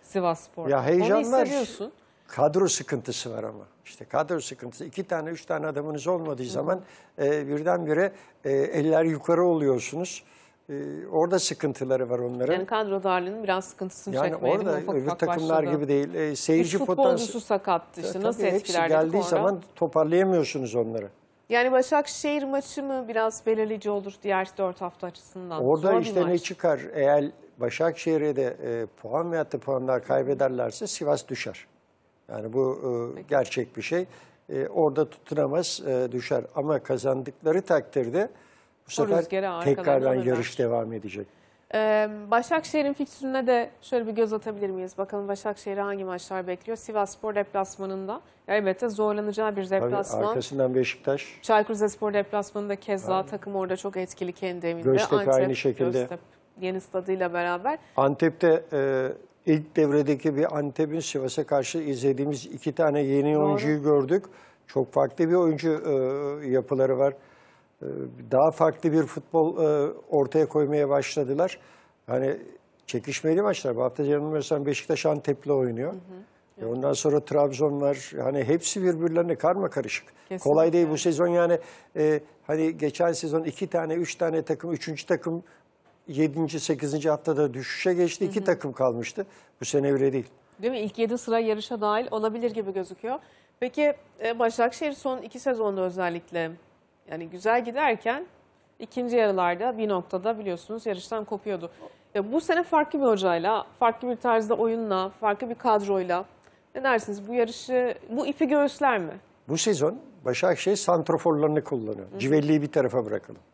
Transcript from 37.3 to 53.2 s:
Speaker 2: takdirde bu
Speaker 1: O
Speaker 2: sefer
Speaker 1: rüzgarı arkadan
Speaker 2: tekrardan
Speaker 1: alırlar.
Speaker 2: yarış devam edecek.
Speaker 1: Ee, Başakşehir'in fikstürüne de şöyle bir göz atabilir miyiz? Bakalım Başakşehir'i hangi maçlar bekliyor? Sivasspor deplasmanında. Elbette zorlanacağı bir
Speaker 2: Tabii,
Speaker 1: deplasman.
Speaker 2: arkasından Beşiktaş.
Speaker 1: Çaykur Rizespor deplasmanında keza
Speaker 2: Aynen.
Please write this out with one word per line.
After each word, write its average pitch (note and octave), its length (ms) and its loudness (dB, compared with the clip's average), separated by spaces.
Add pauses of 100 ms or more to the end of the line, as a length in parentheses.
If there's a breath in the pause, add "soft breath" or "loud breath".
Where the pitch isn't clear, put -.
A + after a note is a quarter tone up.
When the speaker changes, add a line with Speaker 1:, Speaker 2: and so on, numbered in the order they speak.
Speaker 2:
takdirde D3+ 680 0 (580 soft breath)
bu - 0 -
Speaker 1:
O - 40 -14
Speaker 2:
sefer E3 300 2
Speaker 1:
rüzgarı F#3+ 280 -2
arkadan D#3 260 0
Speaker 2:
tekrardan C3+ 320 2
Speaker 1:
alırlar. C3 180 2
Speaker 2:
yarış A#2+ 340 -2
devam A#2 340 0
edecek. G#2 340 -10 (460 soft breath)
Speaker 1:
Ee, G#3+ 360 2 (220)
Başakşehir'in C#4+ 600 2
fikstürüne C4 540 -4
de A#3+ 220 4 (120)
şöyle A#3 260 -2
bir A3+ 40 -6
göz A3 220 2
atabilir G#3 360 -4
miyiz? F#3 280 -8
Bakalım G3 300 -4
Başakşehir'i G3+ 540 -4
hangi G3 220 -4
maçlar F#3 440 -6
bekliyor? F#3 300 -6
Sivasspor G#3+ 580 -4
deplasmanında. G3 840 -4 (260 soft breath)
Elbette G3+ 420 0
zorlanacağı G#3 640 -2
bir G3 120 -4
Speaker 2:
Tabii, F#3+ 180 2
Speaker 1:
deplasman. - 380 0
Speaker 2:
arkasından C3 520 0
Beşiktaş. - 640 -2
Speaker 1:
Çaykur G#3+ 320 2
Rizespor G#3 400 -2
deplasmanında G3+ 600 -2
keza F#3+ 400 -4
Speaker 2:
Aynen. F#3+ 120 -2